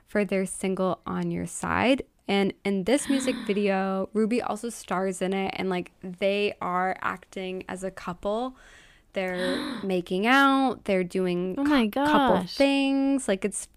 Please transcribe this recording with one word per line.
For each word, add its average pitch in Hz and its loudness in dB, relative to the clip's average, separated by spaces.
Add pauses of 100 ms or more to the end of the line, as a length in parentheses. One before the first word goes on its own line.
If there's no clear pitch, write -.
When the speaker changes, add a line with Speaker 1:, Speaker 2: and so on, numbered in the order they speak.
Speaker 1:
for 208 0
their 190 0
single 190 -2
On 180 -2
Your 175 -4
Side. 190 0 (240)
And 196 2 (120)
in 196 0
this 277 2
music 262 0
Speaker 2:
<gasps> - -10
Speaker 1:
video, 190 0
Ruby 220 2
also 214 -6
stars 190 -4
in 185 0
it, 190 -2
and, 185 -2
like, 180 -2 (120)
they 196 0
are 180 0
acting 185 -6
as 185 -8
a 190 -6
couple. 208 -6 (560)
They're 185 -4 (220)
Speaker 2:
<gasps> - -8
Speaker 1:
making 185 -2
out, 269 4
they're 190 2
doing 180 -2
Speaker 2:
Oh 277 0
my 277 4
Speaker 1:
cou-, 269 0
couple 285 4
Speaker 2:
gosh. 175 -10
Speaker 1:
things. 277 2
Like, 196 0
it's - -6 (100)